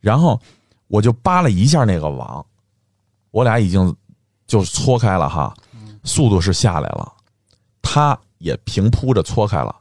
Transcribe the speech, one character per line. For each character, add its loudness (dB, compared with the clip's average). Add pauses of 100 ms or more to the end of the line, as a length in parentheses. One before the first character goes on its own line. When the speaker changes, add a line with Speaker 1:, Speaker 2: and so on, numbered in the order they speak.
Speaker 1:
然 0
后 2 (460)
我 0
就 2
扒 0
了 2
一 2
下 4
那 0
个 -4
网， -10 (840)
我 0
俩 2
已 2
经 2 (540)
就 0
搓 0
开 0
了 0
哈， -4 (220)
Speaker 2:
嗯。 -20
Speaker 1:
速 0
度 4
是 0
下 0
来 -6
了， -10 (720)
他 0 (220)
也 -6 (100)
平 0
铺 0
着 0
搓 -2
开 -4
了 -6